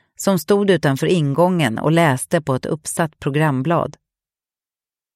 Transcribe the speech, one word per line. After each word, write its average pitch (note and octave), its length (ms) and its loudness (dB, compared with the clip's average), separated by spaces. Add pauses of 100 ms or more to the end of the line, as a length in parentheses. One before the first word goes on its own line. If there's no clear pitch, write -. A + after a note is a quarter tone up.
(160)
som G3 220 0
stod G3+ 320 0
utanför D3+ 360 0
ingången D#3 720 0
och D3+ 140 0
läste E3 480 2
på C#3+ 140 -2
ett B2+ 120 -4
uppsatt - 520 -6
programblad. D3 760 -2 (1200)